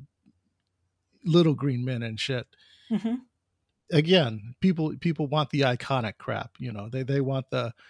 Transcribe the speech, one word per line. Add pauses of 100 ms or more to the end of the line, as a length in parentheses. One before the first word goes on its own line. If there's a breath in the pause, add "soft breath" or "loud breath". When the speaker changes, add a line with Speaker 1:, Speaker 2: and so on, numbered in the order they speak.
(1200)
Speaker 1:
Little
Green
Men
and
shit. (420 soft breath)
Speaker 2:
Mm-hmm. (760)
Speaker 1:
Again,
people,
people
want
the
iconic
crap,
you
know,
they,
they
want
the, (160 soft breath)